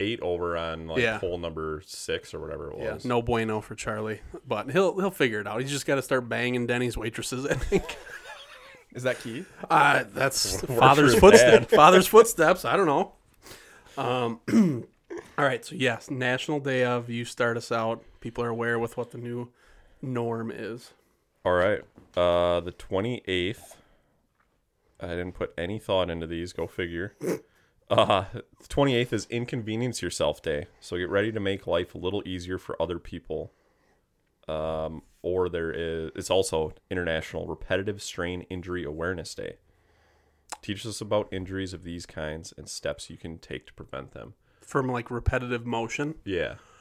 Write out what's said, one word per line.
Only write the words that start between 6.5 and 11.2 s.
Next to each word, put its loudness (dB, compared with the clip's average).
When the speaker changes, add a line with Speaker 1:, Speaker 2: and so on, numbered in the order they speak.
Speaker 2:
Denny's -2
waitresses, -6
I 0
think. -2
<laughs> -20
Speaker 3:
Is -10
that -2
key? -10
Speaker 2:
Uh, 6
that's -2
Speaker 1:
<laughs> -4
Works -4
Speaker 2:
father's 8
Speaker 1:
for 12